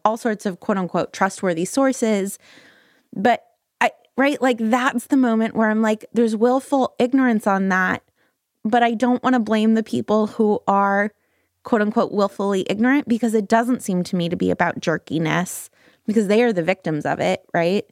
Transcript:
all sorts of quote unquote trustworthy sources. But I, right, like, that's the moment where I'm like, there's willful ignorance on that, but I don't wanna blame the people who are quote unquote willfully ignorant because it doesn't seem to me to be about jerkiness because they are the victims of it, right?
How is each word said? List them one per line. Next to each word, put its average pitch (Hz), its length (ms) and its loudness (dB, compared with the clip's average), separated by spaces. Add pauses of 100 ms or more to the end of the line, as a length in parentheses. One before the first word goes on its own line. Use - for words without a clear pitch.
all 220 120 0
sorts 220 280 -4
of 185 140 -6
quote 214 180 -2
unquote 180 360 -4
trustworthy 185 520 -2
sources. 220 720 0 (800)
But 220 300 0 (360)
I, 247 120 0 (240)
right, 277 260 0
like, 254 160 2
that's 240 480 -2
the 285 100 0
moment 226 380 2
where 220 160 0
I'm 220 120 0
like, 220 300 -2
there's 226 220 2
willful 254 640 0
ignorance 247 480 2
on 196 220 2
that, 185 340 0 (640)
but 233 180 2
I 233 120 2
don't 240 280 0
wanna 254 180 2
blame 220 340 2
the 220 100 2
people 214 420 0
who 208 400 0
are 196 460 2 (500)
quote 220 180 0
unquote 208 300 0
willfully 202 580 -2
ignorant 247 400 0
because 226 260 0
it 214 140 0
doesn't 233 360 0
seem 180 200 0
to - 120 -4
me 170 120 -2
to 185 80 -4
be 185 140 0
about 180 300 -2
jerkiness 160 920 -4 (380)
because 214 180 0
they 214 160 2
are 233 100 2
the 180 120 -2
victims 160 420 -4
of 139 140 -2
it, 185 240 -2 (100)
right? 175 380 0